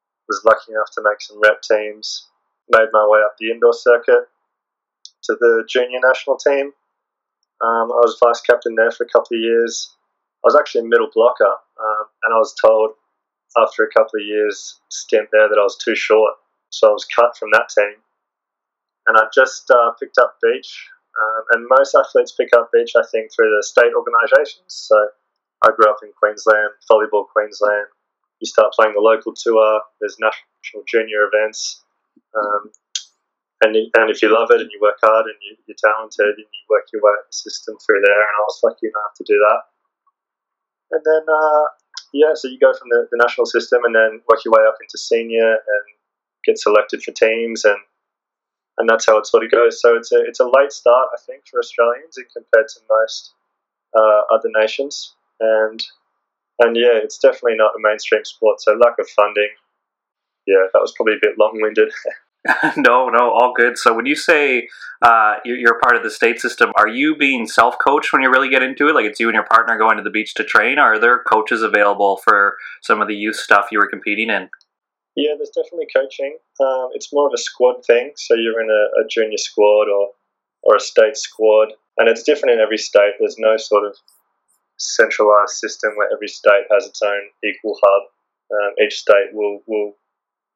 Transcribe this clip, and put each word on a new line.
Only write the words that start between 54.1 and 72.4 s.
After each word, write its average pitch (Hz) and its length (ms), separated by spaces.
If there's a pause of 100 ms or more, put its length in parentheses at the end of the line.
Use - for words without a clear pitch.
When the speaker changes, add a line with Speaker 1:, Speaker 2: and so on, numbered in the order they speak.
Speaker 1:
other 113 240
nations. 110 600 (240)
And, 110 420 (760)
and 117 180
yeah, 120 260
it's 107 140
definitely 120 400
not 107 180
a 110 80
mainstream 107 400
sport, - 380
so 107 180
lack 120 180
of - 120
funding. 104 420 (960)
Yeah, 95 240
that 101 80
was 98 160
probably 110 200
a 101 60
bit 104 160
long-winded. 107 600
<laughs> - 40 (440)
Speaker 2:
<laughs> 151 320
No, 127 320
no, 117 220
all 120 220
good. 120 240
So 117 160
when 113 120
you 143 100
say, 143 540 (320)
uh, 110 420
you're, 120 140
you're 117 180
a - 60
part 123 160
of - 60
the 113 60
state 117 300
system, 113 380
are 107 100
you 143 300
being 135 280
self-coached 131 680
when 143 80
you 131 100
really 131 160
get 131 160
into 131 240
it? 156 80
Like, 127 80
it's 104 160
you 113 80
and 113 80
your 107 80
partner 117 340
going 110 200
to 101 60
the 95 60
beach 107 260
to 107 100
train? 120 340
Or 123 140
are 107 60
there 120 220
coaches 110 400
available 101 600
for 101 320 (260)